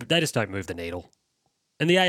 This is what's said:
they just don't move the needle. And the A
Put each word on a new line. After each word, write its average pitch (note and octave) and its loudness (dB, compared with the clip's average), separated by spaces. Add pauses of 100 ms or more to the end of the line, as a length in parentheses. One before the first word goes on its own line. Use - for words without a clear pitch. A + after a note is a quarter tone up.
they E3 2
just D#3 -4
don't G#2+ 0
move F#2+ -6
the F#2 -8
needle. E2+ -8 (720)
And D#3 2
the F3+ 6
A F#3 6